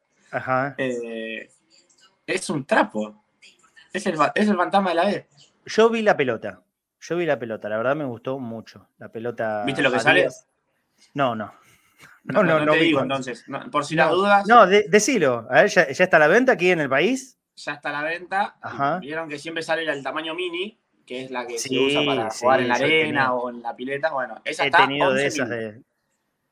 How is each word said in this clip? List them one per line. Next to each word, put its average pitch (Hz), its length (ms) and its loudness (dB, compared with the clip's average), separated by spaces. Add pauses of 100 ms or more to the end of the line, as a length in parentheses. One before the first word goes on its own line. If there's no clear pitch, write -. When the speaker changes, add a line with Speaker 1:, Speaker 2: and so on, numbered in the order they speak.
(320)
Speaker 1:
Ajá. 131 460 -2
Speaker 2:
Eh, 113 720 -8 (760)
es 180 240 -6
un 147 160 -4
trapo. 214 560 -2 (680)
Es - 140 -6
el 180 100 -2
fa-, 147 180 2
es 208 140 2
el 196 80 2
fantasma 180 360 0
de 160 40 0
la 170 100 2
B. 180 220 -2 (380)
Speaker 1:
Yo 226 240 4
vi 226 120 -2
la 202 140 2
pelota, 110 460 -4 (400)
yo 165 160 -6
vi 175 80 -2
la 143 120 0
pelota, 113 300 -8
la 107 80 -4
verdad 123 200 0
me 156 100 -6
gustó 131 340 -8
mucho. 113 480 -14 (100)
La 110 120 -20
pelota 113 560 -6
Speaker 2:
¿Viste 139 160 -2
lo 135 100 2
que 123 60 0
Speaker 1:
a - 20 0
Speaker 2:
sale? 160 220 4
Speaker 1:
diez. - 260 -4 (640)
No, 131 220 0
no. 104 180 -10 (680)
Speaker 2:
No, - 180 0
Speaker 1:
No, - 20 4
Speaker 2:
no, 170 100 2
Speaker 1:
no, 156 60 4
Speaker 2:
no 151 80 -2
Speaker 1:
no 151 60 2
Speaker 2:
te 156 60 4
Speaker 1:
vi 165 60 4
Speaker 2:
digo, 147 140 2
Speaker 1:
cuál. 127 120 -2
Speaker 2:
entonces, 131 380 -6
no, 131 200 -12
por 147 140 -2
si 156 140 -6
Speaker 1:
No. 160 80 6
Speaker 2:
las 156 80 2
dudas. 196 340 2
Speaker 1:
No, 233 200 10
de-, 202 200 4
decilo. 160 600 2
A 147 140 6
ver, 208 60 4
¿ya, 170 220 2
ya 185 140 2
está 185 100 2
a 160 60 10
la 147 60 6
venta 240 260 4
aquí 180 180 2
en 170 80 2
el 147 80 -2
país? 180 500 -2 (200)
Speaker 2:
Ya 147 160 -10
está 147 160 -10
a 147 120 -6
la - 20 -6
venta. 180 580 -4
Speaker 1:
Ajá. 139 380 -2
Speaker 2:
Vieron 160 280 -8
que 147 100 -10
siempre 165 240 -8
sale 160 220 -2
el 143 180 -4
tamaño 156 340 -8
mini, 180 440 -8 (260)
que 127 200 -10
es 131 60 -14
la 123 140 -6
que 117 140 -10
se - 80 -8
Speaker 1:
Sí, 135 200 2
Speaker 2:
usa 147 180 0
para 127 260 -2
Speaker 1:
sí, - 140 -12
Speaker 2:
jugar 131 160 4
en 120 80 -2
la 123 100 2
Speaker 1:
yo 139 60 0
Speaker 2:
arena 156 200 2
Speaker 1:
tenía 139 280 0
Speaker 2:
o 123 160 -4
en 120 120 -14
la 117 140 -10
pileta. 139 380 -6
Bueno, 123 320 -6
esa 147 180 -4
Speaker 1:
he 143 40 0
Speaker 2:
está 139 100 4
Speaker 1:
tenido 139 360 4
de 139 120 0
Speaker 2:
once - 20 0
Speaker 1:
esas 131 220 -4
Speaker 2:
mil. 117 100 -6
Speaker 1:
de 110 220 -10 (720)